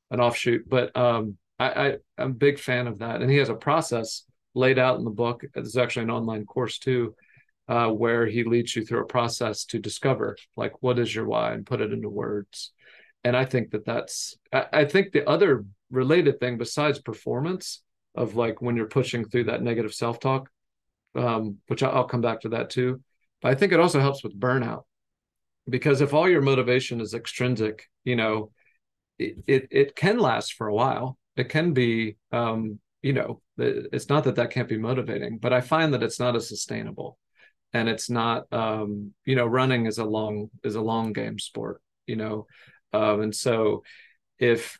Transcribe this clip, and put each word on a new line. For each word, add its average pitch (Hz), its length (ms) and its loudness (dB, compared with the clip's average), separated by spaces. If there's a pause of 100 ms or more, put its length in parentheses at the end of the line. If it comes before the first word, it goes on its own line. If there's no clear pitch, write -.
(100)
an 120 100 0
offshoot, 120 480 2
but, 123 280 0
um, 113 400 2 (220)
I, 127 100 2
I, 139 180 0 (300)
I'm 131 140 -4
a 131 40 -4
big 139 240 2
fan 123 280 -2
of 104 140 -8
that. 117 200 -6
And 123 100 2
he 139 60 6
has 127 140 2
a 107 40 -2
process 143 680 -2 (300)
laid 131 240 4
out 127 200 4
in 117 60 -6
the 117 60 -4
book. 117 420 -2
There's 117 240 -8
actually 120 280 0
an 113 60 -2
online 113 360 -4
course 120 320 -4
too, 120 360 -2 (540)
uh, 117 200 2
where 117 380 2
he 113 180 0
leads 117 300 0
you 113 100 -4
through 117 180 -2
a - 40 -6
process 117 600 -2
to 117 120 -4
discover, 107 600 -2 (180)
like, 110 260 -6
what 123 160 2
is 117 160 0
your 113 120 -4
why 113 260 0
and 110 140 -10
put 113 160 -2
it 107 100 -4
into 110 160 -6
words. 104 640 -6 (520)
And 123 120 2
I 131 80 2
think 123 280 -2
that 104 120 -4
that's, - 500 -6 (160)
I, 131 220 0
I 151 140 6
think 190 260 2
the - 160 2
other 135 380 4 (240)
related 139 500 4
thing 123 160 -2
besides 143 420 -2
performance 131 840 -6 (320)
of, 110 220 -4
like, 117 260 -2
when 120 140 0
you're 110 100 -2
pushing 123 400 0
through 120 180 0
that 117 180 -2
negative 113 300 -2
self-talk, 160 580 -2 (640)
um, 110 520 -2
which - 160 -4
I, 135 60 4
I'll 131 160 2
come 120 180 -2
back 113 180 -2
to 117 100 -6
that 117 200 -4
too. 127 320 -2 (400)
But - 80 2
I 139 40 4
think 180 180 4
it 170 80 8
also 175 200 6
helps 139 240 2
with 104 140 -10
burnout, 120 460 0 (840)
because 131 320 2
if 143 140 2
all 165 140 4
your 170 120 6
motivation 127 600 2
is 107 120 -8
extrinsic, 113 760 -2 (160)
you 123 120 0
know, 110 340 0 (680)
it, - 180 -6 (100)
it, 131 240 2
it 139 260 2
can 214 220 2
last 117 360 0
for 110 120 -6
a 104 80 -2
while. 127 440 0 (180)
It 127 120 -2
can 160 240 2
be, 113 440 0 (160)
um, 113 480 -2 (220)
you 135 100 0
know, 117 280 -4 (160)
it, - 360 -2
it's - 160 -4
not 147 160 4
that 120 120 0
that 120 140 0
can't 127 180 -4
be 113 80 -2
motivating, 113 640 -4
but 123 140 -2
I 123 100 4
find 156 320 2
that 117 80 0
it's 117 180 -2
not 120 160 2
as 110 120 -4
sustainable, 110 680 -8 (560)
and 113 160 0
it's 113 220 -4
not, 117 420 -2
um, 107 600 -4 (100)
you 131 120 2
know, 120 100 4
running 127 400 2
is 110 120 -2
a 113 60 -2
long, 107 460 -4 (140)
is 107 100 -2
a 113 80 -2
long 113 300 -2
game 110 260 -6
sport, - 420 -8 (260)
you 117 100 -6
know? 107 300 -6 (460)
Um, 107 300 2
and 107 120 -2
so 110 500 2 (540)
if, 117 420 2